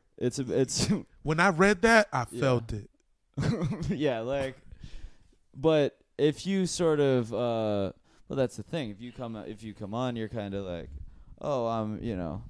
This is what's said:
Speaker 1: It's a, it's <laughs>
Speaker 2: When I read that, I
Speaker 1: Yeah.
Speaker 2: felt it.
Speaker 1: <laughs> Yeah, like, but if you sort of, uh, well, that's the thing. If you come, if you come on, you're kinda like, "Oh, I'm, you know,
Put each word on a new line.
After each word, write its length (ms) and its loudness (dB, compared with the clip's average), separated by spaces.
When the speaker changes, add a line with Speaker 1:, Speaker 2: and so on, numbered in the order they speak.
Speaker 1:
It's 220 -2
a, 120 -4
it's 280 0
<laughs> 180 -20
Speaker 2:
When 160 0
I 100 6
read 320 4
that, 300 6
I 180 0
Speaker 1:
Yeah. 100 -6
Speaker 2:
felt 320 2
it. 160 -8
Speaker 1:
<laughs> 540 0
Yeah, 300 0
like, 360 -4
but 420 4
if 280 2
you 200 2
sort 340 2
of, 340 4
uh, 580 0
well, 80 -6
that's 200 -2
the 60 -10
thing. 280 -6
If 100 -16
you 120 -14
come, 240 -10
if 260 -12
you 120 -12
come 200 -10
on, 220 -2
you're 120 -6
kinda 340 -6
like, 260 -8
"Oh, 260 -2
I'm, 360 -4
you 140 -4
know, 340 -6